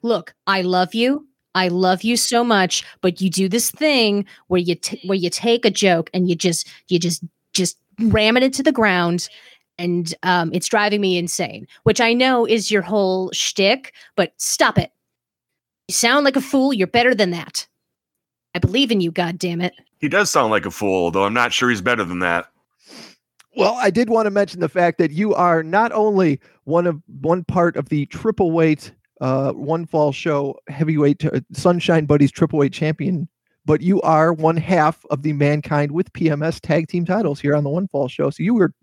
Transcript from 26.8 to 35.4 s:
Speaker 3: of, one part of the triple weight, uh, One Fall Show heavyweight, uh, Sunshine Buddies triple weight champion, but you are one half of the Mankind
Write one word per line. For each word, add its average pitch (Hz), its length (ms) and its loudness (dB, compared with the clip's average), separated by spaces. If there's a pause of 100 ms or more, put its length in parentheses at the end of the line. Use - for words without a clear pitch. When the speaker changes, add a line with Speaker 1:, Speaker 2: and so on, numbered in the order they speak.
Speaker 3:
of, 165 160 -2 (200)
one 165 220 0
part 170 320 0
of - 140 -6
the 147 180 -2
triple 202 440 -2
weight, 160 400 0 (280)
uh, 135 340 -2
One 160 340 -6
Fall 151 240 2
Show 143 460 -4 (100)
heavyweight, 147 580 0
uh, - 140 -2 (120)
Sunshine 170 540 2
Buddies 143 260 4
triple 160 280 0
weight 143 140 2
champion, 160 540 -4 (380)
but 151 160 2
you 185 200 2
are 160 300 4
one 160 260 0
half 160 520 0
of 143 140 -4
the 151 100 -2
Mankind 147 580 0